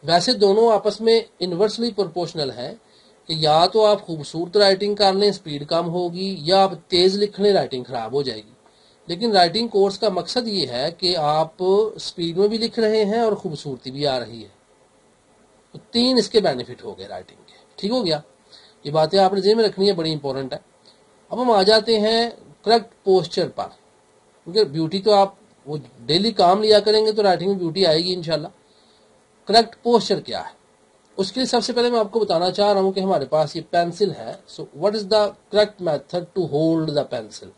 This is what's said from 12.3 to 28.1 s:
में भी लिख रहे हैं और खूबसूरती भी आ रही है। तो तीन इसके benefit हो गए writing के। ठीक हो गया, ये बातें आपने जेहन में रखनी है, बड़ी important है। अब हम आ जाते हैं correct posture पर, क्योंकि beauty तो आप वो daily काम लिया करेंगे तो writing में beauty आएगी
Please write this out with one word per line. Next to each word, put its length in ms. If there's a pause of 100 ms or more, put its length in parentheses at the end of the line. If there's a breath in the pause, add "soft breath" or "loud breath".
में 120
भी 80
लिख 220
रहे 240
हैं 180
और 140
खूबसूरती 560
भी 140
आ 120
रही 240
है। 100 (1200)
तो 60 (140)
तीन 240
इसके 240
benefit 420
हो 100
गए 140
writing 320
के। 420
ठीक 100
हो 120
गया, 180 (640 soft breath)
ये 60
बातें 280
आपने 220
जेहन 160
में 60
रखनी 240
है, 60
बड़ी 180
important 420
है। 60 (720 soft breath)
अब 80
हम 120
आ 120
जाते 340
हैं 340 (340)
correct 280 (120)
posture 440
पर, 140
क्योंकि 1000
beauty 360
तो 120
आप 260 (300)
वो 100 (240)
daily 300
काम 300
लिया 180
करेंगे 320
तो 100
writing 280
में 100
beauty 240
आएगी 300